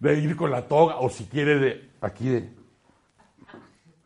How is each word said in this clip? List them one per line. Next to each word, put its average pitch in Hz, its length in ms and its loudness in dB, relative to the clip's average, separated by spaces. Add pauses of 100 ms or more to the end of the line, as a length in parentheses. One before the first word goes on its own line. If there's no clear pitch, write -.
de 147 180 2
ir 151 160 -2
con 156 160 -2
la 123 160 -4
toga, 160 300 4
o 127 120 -2
si 113 180 -10
quiere 147 320 0
de 131 320 -2 (100)
aquí 107 300 -6
de, 113 200 -2 (1600)